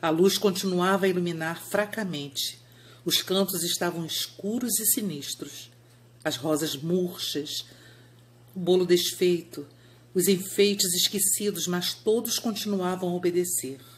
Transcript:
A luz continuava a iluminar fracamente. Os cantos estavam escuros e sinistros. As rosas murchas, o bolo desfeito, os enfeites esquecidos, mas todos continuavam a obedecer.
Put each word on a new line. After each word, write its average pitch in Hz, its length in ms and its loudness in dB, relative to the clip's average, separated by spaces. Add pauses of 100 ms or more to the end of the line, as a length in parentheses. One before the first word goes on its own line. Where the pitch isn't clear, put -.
A 165 100 2
luz 185 280 4
continuava 185 680 2
a - 20 6
iluminar 170 520 -2
fracamente. 196 1000 -4 (420)
Os - 160 0
cantos 185 440 0
estavam 170 420 -2
escuros 226 720 -4
e 220 80 -2
sinistros. - 880 -4 (500)
As 151 140 -2
rosas 151 400 0
murchas, 165 880 -2 (880)
o 190 60 -8
bolo 180 260 4
desfeito, 175 800 2 (480)
os 185 140 4
enfeites 196 680 2
esquecidos, 196 720 0
mas 180 260 -2
todos 226 460 0
continuavam 185 720 -2
a 175 40 0
obedecer. 175 680 -2 (180)